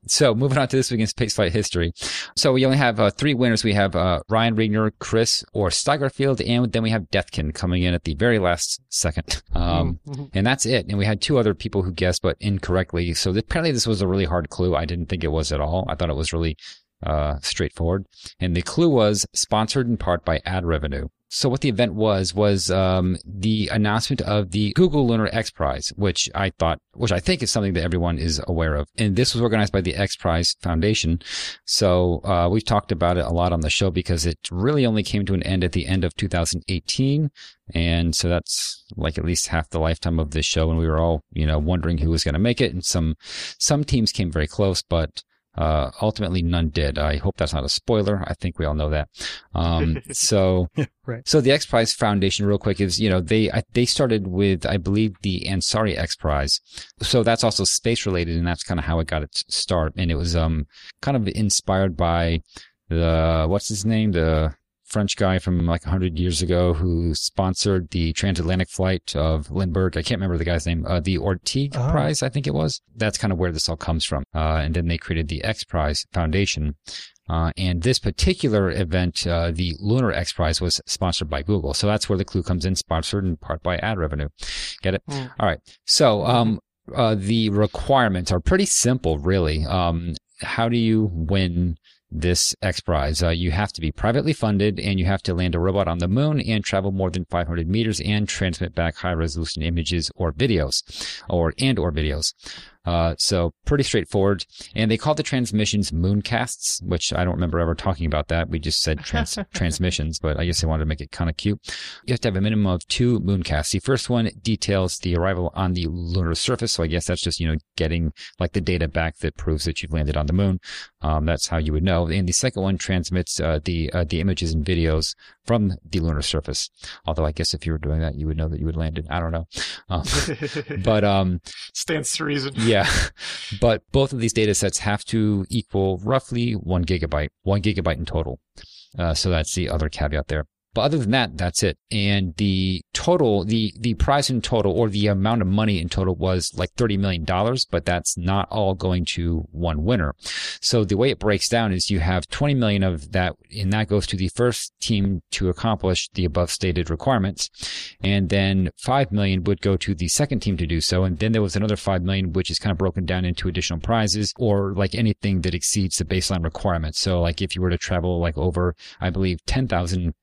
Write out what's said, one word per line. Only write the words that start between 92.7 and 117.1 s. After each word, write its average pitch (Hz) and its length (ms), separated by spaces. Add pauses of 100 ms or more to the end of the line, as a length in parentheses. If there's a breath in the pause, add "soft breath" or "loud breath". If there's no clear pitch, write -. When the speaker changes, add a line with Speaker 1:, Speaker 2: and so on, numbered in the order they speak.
Speaker 1:
Prize? 76 420
Uh, 85 60
you 85 220
have 101 220
to - 80
be 78 100
privately 139 420
funded, 104 480
and 98 180
you 87 60
have 98 180
to 92 100
land 87 220
a 85 40
robot 95 280
on 85 120
the 87 100
moon 143 320
and 107 200
travel 98 300
more 95 180
than 90 200
five 87 180
hundred 85 220
meters 110 320
and 104 260
transmit 90 480
back 82 220
high-resolution 82 640
images 82 520
or 82 180
videos, 78 960
or, 85 280
and 131 220
or 87 120
videos. 76 420 (520 loud breath)
Uh, 85 320
so 85 360 (120)
pretty 143 200
straightforward. 101 600 (300 loud breath)
And 110 160
they 113 60
call 151 180
the 151 80
transmissions 107 720
mooncasts, 101 880
which 90 300
I 87 100
don't 87 120
remember 85 260
ever 82 140
talking 85 300
about 76 220
that. 82 220
We 82 100
just 76 220
said 78 180
trans-, - 460
Speaker 2:
<laughs> - 80
Speaker 1:
transmissions, 85 640
but 76 180
I 80 80
guess 85 140
they 82 80
wanted 80 140
to 78 60
make 78 120
it 71 100
kinda 85 220
cute. 104 280 (460 loud breath)
You 123 60
have 123 80
to - 80
have 101 80
a 95 60
minimum 107 260
of 90 220
two 123 320
mooncasts. 87 500
The 98 80
first 131 300
one 117 200 (120)
details 98 580
the 87 160
arrival 90 400
on 92 200
the 87 120
lunar 85 480
surface. 117 380
So 85 100
I 82 40
guess 82 200
that's 90 140